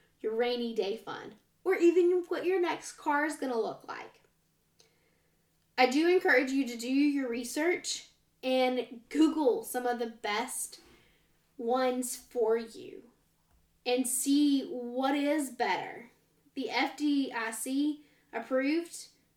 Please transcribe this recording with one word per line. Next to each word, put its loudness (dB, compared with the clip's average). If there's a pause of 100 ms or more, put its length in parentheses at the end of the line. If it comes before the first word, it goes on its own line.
(200)
your -4
rainy 0
day -2
fund, -12 (320)
or 4
even 4
what -4
your 2
next -2
car 0
is -4
gonna -2
look -4
like. -14 (1600)
I 8
do 2
encourage 4
you 0
to -6
do -8
your 2
research -4 (360)
and 0 (240)
Google 2
some -6
of 0
the -2
best -6 (760)
ones 0
for 0
you -10 (840)
and 2
see 2
what -2
is 0
better. -4 (440)
The -6
F -2
D 0
I -4
C -2 (320)
approved, -2 (400)